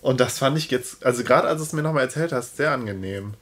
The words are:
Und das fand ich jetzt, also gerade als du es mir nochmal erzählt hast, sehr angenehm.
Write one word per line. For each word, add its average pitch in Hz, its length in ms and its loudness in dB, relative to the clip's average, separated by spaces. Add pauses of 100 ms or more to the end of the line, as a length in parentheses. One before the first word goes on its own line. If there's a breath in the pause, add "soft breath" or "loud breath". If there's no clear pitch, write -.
Und 131 200 2
das 120 180 0
fand 139 180 2
ich 156 140 -4
jetzt, - 340 -4
also 123 180 2
gerade 135 260 4
als 160 100 0
du 156 60 -6
es - 80 -8
mir 151 100 -2
nochmal 151 220 2
erzählt 156 260 -2
hast, 123 260 -6
sehr 151 140 2
angenehm. 101 720 -6